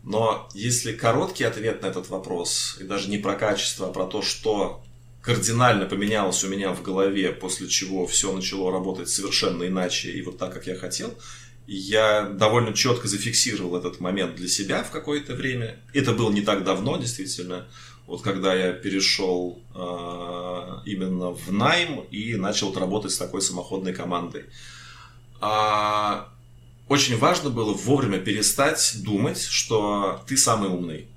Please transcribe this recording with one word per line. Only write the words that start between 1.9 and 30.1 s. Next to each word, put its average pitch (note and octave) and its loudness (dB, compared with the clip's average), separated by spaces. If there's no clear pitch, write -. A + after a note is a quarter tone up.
вопрос, F#2 -2
и - -12
даже G2 -4
не G#2 0
про G2+ 0
качество, G2 0
а F#2 -4
про F#2 -2
то, G2+ -4
что - 0
кардинально A#2 4
поменялось G2+ 2
у F#2+ -2
меня G2 -2
в E2+ -6
голове, F#2+ 2
после F#2 -6
чего F#2 0
все F#2+ 2
начало F#2+ -2
работать F#2 -2
совершенно F#2+ 2
иначе F2+ 0
и F2 -6
вот F2+ -10
так, F#2 -6
как - -10
я F#2 -4
хотел, F2+ -6
я G#2 4
довольно G#2+ 4
четко A#2+ 2
зафиксировал G2 0
этот F2 -6
момент F2+ -2
для F2+ -6
себя G#2+ 0
в - -10
какое-то D3 -4
время. B2 -4
Это B2+ 2
было A2 4
не G2+ 2
так G2 2
давно, G2+ 2
действительно. F2+ -6
Вот F2+ -8
когда F#2+ 2
я F#2 2
перешел, F#2 0
э, F2+ -10
именно F#2 -2
в F2 -6
найм D3 4
и A2 -4
начал G2+ 0
вот F#2+ -2
работать F#2+ 0
с - -2
такой F#2+ -4
самоходной F#2 -2
командой. F2 -4
А, G#2 2
очень B2 4
важно D#3 2
было A2 0
вовремя G2+ 4
перестать A2+ 2
думать, A2+ 0
что G#2 0